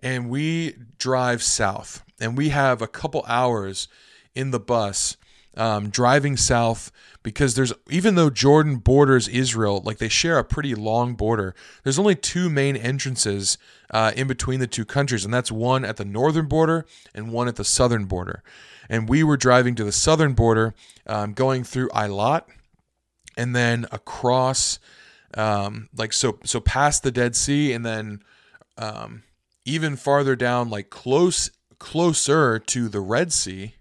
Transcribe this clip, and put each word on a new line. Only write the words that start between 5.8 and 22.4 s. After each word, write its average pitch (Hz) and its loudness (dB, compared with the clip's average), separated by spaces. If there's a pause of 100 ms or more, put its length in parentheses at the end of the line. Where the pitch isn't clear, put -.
driving 135 2
south 117 0 (320)
because 120 0
there's, 127 0 (160)
even 185 2
though 165 6
Jordan 143 4
borders 131 4
Israel, 113 0
like, 110 -6
they 117 -4
share 160 2
a 107 -2
pretty 147 -4
long 113 0
border, 107 -2 (300)
there's 135 -2
only 202 4
two 180 -2
main 139 0
entrances, 113 -2 (340)
uh, 110 2
in 131 -2
between 131 -4
the 123 -2
two 113 -6
countries, 127 -2
and 107 -4
that's 123 -2
one 120 0
at 107 -6
the 101 -8
northern 147 0
border 160 2 (280)
and 110 -10
one 120 0
at 120 -8
the 101 -6
southern 120 2
border. 92 -6 (460)
And 113 -2
we 143 4
were 151 4
driving 123 4
to 113 -4
the 104 -2
southern 156 2
border, 110 4 (340)
um, 104 -4
going 131 0
through 127 -4
Eilat, 107 0 (920)